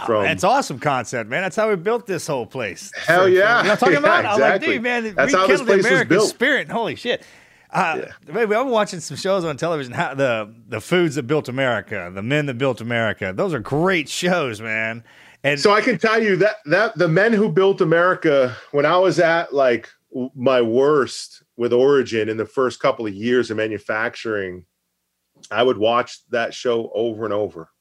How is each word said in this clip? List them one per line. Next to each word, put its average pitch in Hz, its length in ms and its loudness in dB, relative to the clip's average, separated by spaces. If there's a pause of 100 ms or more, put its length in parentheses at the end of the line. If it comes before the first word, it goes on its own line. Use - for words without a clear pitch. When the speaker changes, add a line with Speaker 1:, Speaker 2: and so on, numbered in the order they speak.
Speaker 1:
from 107 180 2
Speaker 2:
it's 151 180 -2
awesome 196 360 0
concept, 123 500 -4
man. 151 140 -4
That's 190 140 -6
how 220 120 0
we 208 80 0
built 214 300 -4
this 175 200 -6
whole 127 200 -4
place. 104 500 -10
Speaker 1:
Hell 180 280 2
Speaker 2:
For, 196 40 4
Speaker 1:
yeah. - 0 -
Speaker 2:
for, 185 80 4
you 185 60 4
know 214 260 2
what - 20 4
I'm 208 60 2
talking - 160 0
Speaker 1:
<laughs> - 20 -
Yeah, 285 40 2
Speaker 2:
about? 302 260 0
I'm - 0 -
like, 101 100 -2 (200)
Speaker 1:
exactly. 311 200 -2
Speaker 2:
"Dude, 233 80 -6
man, 233 320 -4
Speaker 1:
That's 139 200 0
how 190 120 4
this 190 140 2
Speaker 2:
rekindle 247 60 -8
the - 0 -
Speaker 1:
place 202 100 4
was - 100 2
Speaker 2:
American 233 220 2
Speaker 1:
built. 196 220 2
Speaker 2:
spirit." 226 400 0
Holy 202 260 -4
shit. 240 260 -4 (480)
Uh, 170 300 -2 (260)
Speaker 1:
Yeah. 147 80 -18
Speaker 2:
baby, 208 200 0
I'm 262 160 0
watching 208 300 0
some - 180 -12
shows 190 260 0
on 151 140 -4
television, 151 340 -4
how 139 220 -4
the, 113 400 -2 (120)
the 110 140 -8
foods 170 360 0
that 143 80 -4
built 135 260 -2
America, 110 640 -2
the 98 80 -8
men 143 240 0
that 127 100 -6
built 131 240 -2
America. 113 560 -2
Those 180 160 -2
are 131 80 -4
great 156 480 0
shows, 151 540 -2
man. 113 420 -4 (400)
And 143 160 2
Speaker 1:
So 202 120 6
I 208 100 4
can 214 160 0
tell 226 240 2
you 202 140 2
that, 202 200 2 (100)
that 190 300 0
the 170 120 2
men 202 260 4
who 208 160 2
built 190 320 4
America, 165 720 2 (140)
when 143 160 2
I 165 100 4
was 185 220 4
at, 170 360 2
like, 127 360 2 (200)
w-, 131 240 -8
my 127 280 2
worst 131 800 0 (160)
with 117 160 0
Origin 123 560 2
in 110 80 -4
the 107 80 -4
first 127 340 -2
couple 131 260 0
of 101 80 -6
years 117 360 0
of 107 60 -6
manufacturing, 107 1080 -6 (840)
I 107 120 0
would 123 160 2
watch 120 400 0 (120)
that 113 240 -2
show 117 400 -4
over 113 300 -4
and 107 80 -4
over. 92 380 -6 (100)